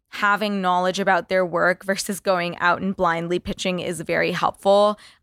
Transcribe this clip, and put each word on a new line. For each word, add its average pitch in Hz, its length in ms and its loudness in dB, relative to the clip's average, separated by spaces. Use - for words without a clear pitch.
having 202 460 0
knowledge 180 400 0
about 185 300 2
their 185 160 2
work 175 400 0
versus 196 340 -4
going 175 380 -2
out 175 240 0
and 190 140 -2
blindly 170 420 0
pitching 185 420 -4
is 165 220 -6
very 170 300 0
helpful. 202 680 2